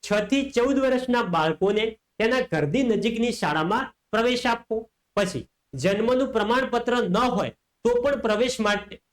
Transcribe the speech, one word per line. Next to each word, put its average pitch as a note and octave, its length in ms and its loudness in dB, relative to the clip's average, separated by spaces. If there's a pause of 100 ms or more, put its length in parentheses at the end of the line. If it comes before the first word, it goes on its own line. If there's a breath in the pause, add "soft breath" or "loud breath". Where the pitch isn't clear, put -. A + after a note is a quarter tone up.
છ - 80 -2 (180)
થી C#4 200 0
ચૌદ B3+ 280 0
વર્ષના B3+ 440 0
બાળકોને F3+ 600 0 (340)
તેના A#3+ 220 2
ઘરની D#3+ 420 0
નજીકની A3+ 500 0
શાળામાં F3 540 -2 (240)
પ્રવેશ B3 360 0
આપવો. A#3 300 -2 (400)
પછી F#3 300 -2 (280)
જન્મનું A3+ 580 0
પ્રમાણપત્ર A#3 640 0 (140)
ન F3 80 2
હોય G3+ 360 0 (320)
તો - 60 4 (120)
પણ C#4 180 0
પ્રવેશ A3 400 0
માટે G#3 400 -2 (120)